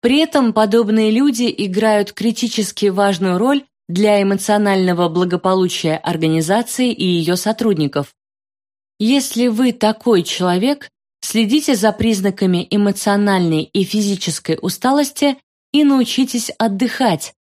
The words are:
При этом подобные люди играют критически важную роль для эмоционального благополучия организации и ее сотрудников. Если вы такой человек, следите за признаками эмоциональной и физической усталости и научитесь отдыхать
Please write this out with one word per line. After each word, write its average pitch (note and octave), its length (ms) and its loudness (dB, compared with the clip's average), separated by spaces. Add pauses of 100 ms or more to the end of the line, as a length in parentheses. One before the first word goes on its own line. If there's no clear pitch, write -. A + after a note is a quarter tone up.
При C4 200 2
этом C#4 340 0
подобные G#3+ 560 2
люди A#3+ 440 0
играют G#3 580 0
критически A3 720 -2
важную F#3+ 500 0
роль C4+ 280 0 (240)
для G3+ 320 2
эмоционального G3 880 0
благополучия F3+ 880 0
организации E3+ 960 -2
и - 140 -4
ее F3 300 0
сотрудников. F3 760 -2 (840)
Если B3 500 0
вы A#3+ 240 0
такой G#3+ 520 0
человек, F#3 680 -2 (320)
следите A#3 520 0
за G#3 180 2
признаками G3 760 0
эмоциональной G3+ 920 0
и G3 220 -2
физической F#3+ 760 -4
усталости C#4 760 -2 (340)
и D4+ 120 4
научитесь C4 760 0
отдыхать A3 840 -2